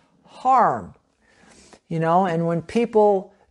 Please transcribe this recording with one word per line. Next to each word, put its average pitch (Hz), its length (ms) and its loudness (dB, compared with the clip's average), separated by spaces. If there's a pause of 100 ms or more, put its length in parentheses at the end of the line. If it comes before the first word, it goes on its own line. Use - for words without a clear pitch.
(240)
harm." 175 680 -2 (960)
You 165 120 -4
know, 170 240 2
and 170 220 -2
when 170 160 -2
people 208 720 0 (160)